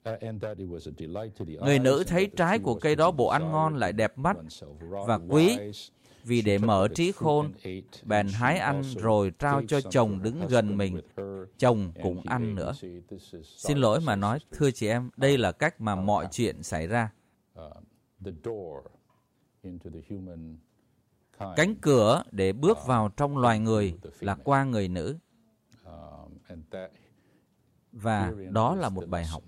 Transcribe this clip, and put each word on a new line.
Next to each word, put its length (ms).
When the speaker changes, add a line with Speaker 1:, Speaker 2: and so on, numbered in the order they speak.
Speaker 1:
uh, 60
and 220
that 160
it 100
was 220
a 80
delight 400
to 60
the 80
Speaker 2:
Người 100
Speaker 1:
eyes, 80
Speaker 2:
nữ 160
Speaker 1:
and 120
Speaker 2:
thấy 160
Speaker 1:
that 60
the 40
Speaker 2:
trái 220
Speaker 1:
tree 60
Speaker 2:
của 100
Speaker 1:
was 60
Speaker 2:
cây 160
Speaker 1:
to 40
Speaker 2:
đó 100
Speaker 1:
be 60
Speaker 2:
bộ 120
ăn 140
Speaker 1:
desired 100
Speaker 2:
ngon 240
lại 140
Speaker 1:
and 80
Speaker 2:
đẹp 200
mắt 180
Speaker 1:
oneself 720
Speaker 2:
và 120
Speaker 1:
ri-, 100
Speaker 2:
quý. 300
Speaker 1:
wise, 300
Speaker 2:
Vì 180
Speaker 1:
she 40
Speaker 2:
để 120
Speaker 1:
took 80
Speaker 2:
mở 180
Speaker 1:
of 40
its 80
Speaker 2:
trí 160
Speaker 1:
fruit 120
Speaker 2:
khôn, 220
Speaker 1:
and 100
ate, 480
Speaker 2:
bèn 220
Speaker 1:
and 60
she 60
Speaker 2:
hái 200
ăn 180
Speaker 1:
also 240
Speaker 2:
rồi 380
trao 160
Speaker 1:
gave 120
Speaker 2:
cho 140
Speaker 1:
some 120
Speaker 2:
chồng 180
Speaker 1:
to 60
her 80
Speaker 2:
đứng 100
gần 180
Speaker 1:
husband 120
Speaker 2:
mình. 160
Speaker 1:
with 60
her, 80
Speaker 2:
Chồng 220
Speaker 1:
and 220
Speaker 2:
cũng 140
Speaker 1:
he 100
Speaker 2:
ăn 160
Speaker 1:
ate. 100
Speaker 2:
nữa. 140
Speaker 1:
You 60
see, 180
this 260
is 120
Speaker 2:
Xin 200
Speaker 1:
how 40
Speaker 2:
lỗi 200
Speaker 1:
the 60
Speaker 2:
mà 100
nói, 220
Speaker 1:
sisters 200
Speaker 2:
thưa 120
chị 180
em, 280
đây 220
là 140
cách 280
mà 120
Speaker 1:
are 120
Speaker 2:
mọi 200
Speaker 1:
happy. 120
Speaker 2:
chuyện 260
xảy 240
ra. 240
Speaker 1:
Uh, 140
the 60
door 340
into 280
the 260
human 400
kind 180
Speaker 2:
Cánh 180
cửa 560
để 220
bước 300
Speaker 1:
uh, 40
Speaker 2:
vào 300
trong 220
loài 180
Speaker 1:
into 140
Speaker 2:
người 320
Speaker 1:
the 80
Speaker 2:
là 140
Speaker 1:
female. 100
Speaker 2:
qua 200
người 240
nữ. 280
Speaker 1:
Um, 80
and 120
that 200
Speaker 2:
Và 340
Speaker 1:
herein 260
Speaker 2:
đó 220
Speaker 1:
is 80
Speaker 2:
là 60
Speaker 1:
the 60
Speaker 2:
một 140
bài 160
học. 240